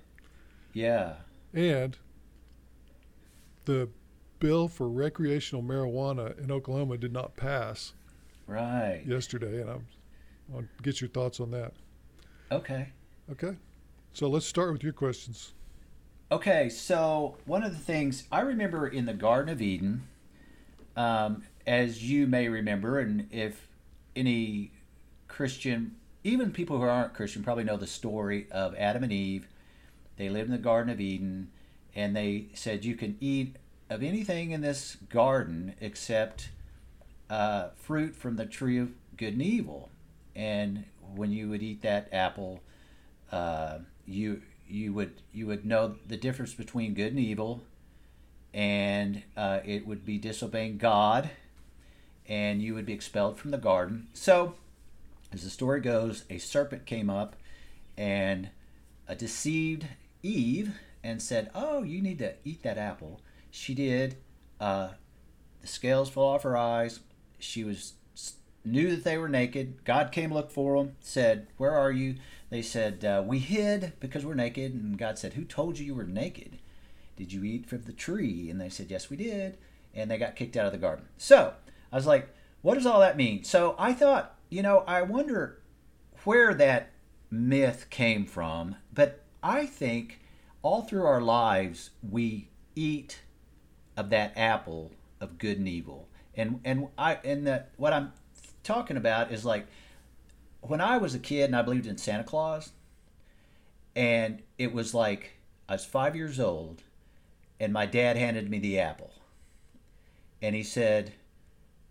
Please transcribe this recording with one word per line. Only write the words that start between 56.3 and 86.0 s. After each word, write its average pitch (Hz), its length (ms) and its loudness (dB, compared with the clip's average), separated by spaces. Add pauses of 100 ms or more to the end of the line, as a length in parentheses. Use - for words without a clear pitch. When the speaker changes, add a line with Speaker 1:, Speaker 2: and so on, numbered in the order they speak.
Speaker 1:
a 90 80 -8
serpent 139 480 -2
came 107 240 -2
up 98 260 -4 (600)
and, 98 540 0 (580)
uh, 92 60 -6
deceived 160 720 -4 (360)
Eve 185 560 0 (240)
and 110 180 -6
said, - 340 -2
"Oh, 277 280 -2
you 170 180 -6
need 185 180 -2
to 104 160 -4 (100)
eat 160 180 -10
that 104 160 -4
apple." 95 420 -8 (300)
She - 240 -8
did. 131 420 0 (440)
Uh, 98 300 0 (720)
the - 60 -18
scales 135 440 0
fell 135 140 4
off 139 200 4
her 131 120 2
eyes. 117 440 2 (380)
She - 260 -6
was, 104 300 -6 (200)
s-, - 220 -14 (280)
knew 139 260 4
that 165 140 -2
they 160 140 2
were 160 100 -2
naked. 131 560 -2
God 143 280 2
came 160 200 -2
look 151 180 -2
for 139 260 2
'em, 139 240 0
said, 110 560 2
"Where 139 180 2
are 135 180 4
you?" 131 240 0 (340)
They 117 120 -4
said, 107 420 -2
uh, 101 220 4
"We 127 140 2
hid 202 580 0
because 139 260 -6
we're 156 100 -6
naked." 131 400 -2
And 104 240 -2
God 110 200 -4
said, - 160 -8
"Who 151 100 -6
told 147 340 -4
you 147 80 -8
you 139 80 -6
were 117 100 -4
naked? - 540 -6 (580)
Did 92 160 -10
you 98 120 -4
eat 117 220 -4
from 120 180 -8
the - 80 -14
tree?" 104 580 -4
And 92 100 -6
they 92 80 -6
said, 180 220 -10
"Yes, 185 200 -8
we 143 60 -8
did." 196 420 -6 (360)
And 107 160 -4
they 113 80 0
got 113 180 -4
kicked 117 200 -6
out 107 100 2
of 98 60 0
the 98 60 -8
garden. 82 280 -2 (120)
So - 360 8 (360)
I 135 60 -4
was 135 100 0
like, 139 220 6 (340)
"What 196 120 6
does 262 120 2
all 220 140 8
that 180 160 8
mean?" 113 280 2
So 175 340 4
I 214 140 2
thought, 262 460 4 (120)
you 185 120 -2
know, 196 240 8
I 180 160 4
wonder 214 580 0 (640)